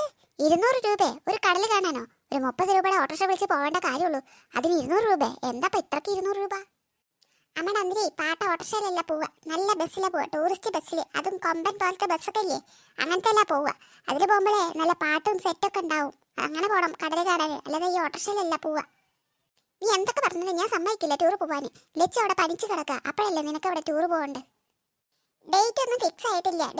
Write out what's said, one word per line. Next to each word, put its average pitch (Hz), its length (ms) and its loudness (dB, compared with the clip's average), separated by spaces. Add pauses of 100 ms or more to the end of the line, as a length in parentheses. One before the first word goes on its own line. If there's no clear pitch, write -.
(440)
ഇരുന്നൂറ് 381 420 6
രൂപ? 415 180 4 (240)
ഒരു 415 180 0
കടൽ 370 260 4
കാണാനോ? 349 320 0 (260)
ഒരു 277 140 -2
മുപ്പത് 339 320 0
രൂപയുടെ 381 240 4
ഓട്ടോറിക്ഷ 302 280 0
വിളിച്ച് 370 220 0
പോവേണ്ട 302 280 0 (100)
കാര്യമുള്ളൂ, 294 320 0 (360)
അതിന് 311 220 2
ഇരുന്നൂറ് 330 320 2
രൂപ? 311 140 4 (260)
എന്താ 254 200 -2
ഇപ്പൊ 415 140 0
ഇത്രക്ക് 302 300 -4
ഇരുന്നൂറ് 392 300 -2
രൂപ? 392 120 -6 (1000)
അമ്മ 349 160 -2
നന്ദിനി, 415 300 0 (160)
പാട്ട 320 240 -2
ഓട്ടോറിക്ഷയിലല്ല 370 640 -2
പോവുക, 311 180 -2 (240)
നല്ല 359 180 -2 (120)
ബസ്സിലാ 370 340 -2
പോവുക, 330 180 -2
ടൂറിസ്റ്റ് 359 420 -2
ബസ്സിൽ, 330 260 -4 (180)
അതും 359 160 -4 (100)
കൊമ്പൻ 339 380 -2
പോലത്തെ 381 300 -2
ബസ്സൊക്കെ 330 320 -2
ഇല്ലേ, 302 120 -2 (460)
അങ്ങനത്തെ 359 300 2
അല്ല 427 180 6
പോവുക. 285 200 0 (380)
അതിൽ 285 220 2
പോകുമ്പോഴേ 415 320 4 (180)
നല്ല 320 120 4 (100)
പാട്ടും 320 420 0
സെറ്റൊക്കെ 392 400 -2
ഉണ്ടാവും, 302 280 0 (320)
അങ്ങനെ 311 280 -2
പോണം 359 200 2 (100)
കടൽ 320 260 -2
കാണാൻ, 320 240 0 (140)
അല്ലാതെ 320 260 -2
ഈ 359 120 0
ഓട്ടോറിക്ഷയിലല്ല 359 600 -2
പോവുക. 302 180 -2 (1000)
നീ - 60 0 (100)
എന്തൊക്കെ 480 280 -2
പറഞ്ഞാലും 359 340 -2
ഞാൻ 415 140 0
സമ്മതിക്കില്ല 349 480 -2
ടൂർ 349 200 4
പോവാന്. 294 280 -6 (300)
ലച്ചു 370 220 2
അവിടെ 381 200 0
പനിച്ച് 339 300 -2
കിടക്കുക, 294 260 -4 (140)
അപ്പോഴല്ലേ 370 360 0
നിനക്ക് 311 220 -4
അവിടെ 320 200 -4
ടൂർ 302 120 0 (120)
പോകണ്ടേ? 277 280 -4 (1120)
ഡേറ്റ് 440 300 4
ഒന്നും 480 220 0
ഫിക്സ് - 260 -2
ആയിട്ടില്ല, 349 320 0 (140)